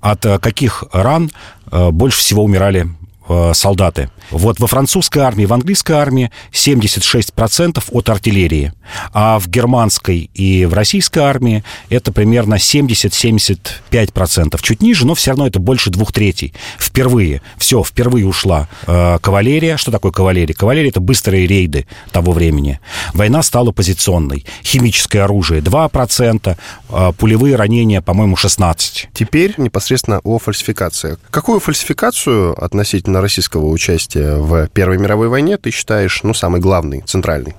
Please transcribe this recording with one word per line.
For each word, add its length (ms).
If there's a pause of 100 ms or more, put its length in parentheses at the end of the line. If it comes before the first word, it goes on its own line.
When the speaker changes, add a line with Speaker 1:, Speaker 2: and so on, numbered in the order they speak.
Speaker 1:
от, 240
э, 140
каких 520
ран, 400 (400)
э, 200
больше 280
всего 240
умирали, 440 (420)
э, 240
солдаты. 560 (200)
Вот 300
во 80
французской 520
армии, 260
в 80
английской 400
армии 380 (200)
семьдесят 520
шесть 300
процентов 580
от 180
артиллерии, 640 (400)
а 260
в 80
германской 840
и 320
в 80
российской 460
армии 440 (260)
это 220
примерно 480
семьдесят-семьдесят 1300
пять 220
процентов. 500
Чуть 200
ниже, 240
но 80
все 180
равно 160
это 120
больше 300
двух 220
третей. 420 (240)
Впервые, 640 (160)
все, 280
впервые 400
ушла, 420 (180)
э, 360
кавалерия. 560
Что 140
такое 200
кавалерия? 420
Кавалерия — 380
это 80
быстрые 480
рейды 400 (240)
того 220
времени. 480 (320)
Война 300
стала 280
позиционной. 720 (180)
Химическое 580
оружие — 400
два 260
процента, 680 (320)
э, 280
пулевые 380
ранения, 460
по-моему, 340
шестнадцать. 760
Speaker 2:
Теперь 440
непосредственно 680
о 120
фальсификации. 800 (120)
Какую 320
фальсификацию 1000
относительно 600
российского 460
участия 500
в 520
Первой 280
мировой 300
войне 300
ты 120
считаешь, 540
ну, 100
самой 260
главной, 460
центральной? 540